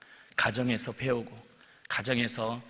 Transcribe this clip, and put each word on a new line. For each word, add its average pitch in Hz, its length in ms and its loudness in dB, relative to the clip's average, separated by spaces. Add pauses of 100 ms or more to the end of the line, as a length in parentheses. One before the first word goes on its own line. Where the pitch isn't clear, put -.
(360)
가정에서 120 560 2
배우고, 123 560 -2 (400)
가정에서 117 800 0